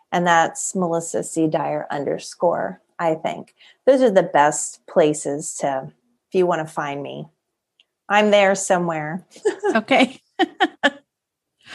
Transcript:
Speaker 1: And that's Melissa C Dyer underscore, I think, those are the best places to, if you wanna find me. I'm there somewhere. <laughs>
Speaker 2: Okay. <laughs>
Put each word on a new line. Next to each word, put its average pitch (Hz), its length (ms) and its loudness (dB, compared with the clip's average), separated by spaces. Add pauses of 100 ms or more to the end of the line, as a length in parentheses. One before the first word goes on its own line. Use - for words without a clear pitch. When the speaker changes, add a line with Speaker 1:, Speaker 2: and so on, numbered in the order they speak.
(120)
Speaker 1:
And 175 140 0
that's 165 500 0
Melissa 165 480 -4
C 160 220 -2
Dyer 151 460 -4
underscore, 160 880 -4 (160)
I 165 160 -2
think, - 400 -10 (320)
those 254 160 4
are 240 100 4
the 185 120 4
best 147 640 0
places 151 680 0
to, 139 360 -6 (380)
if - 60 -4
you 180 100 4
wanna 156 220 0
find 143 340 -8
me. 139 260 -12 (840)
I'm 208 220 4
there 196 240 6
somewhere. 170 680 -2 (200)
<laughs> 381 300 -2
Speaker 2:
Okay. 247 440 2 (180)
<laughs> 381 120 0 (1300)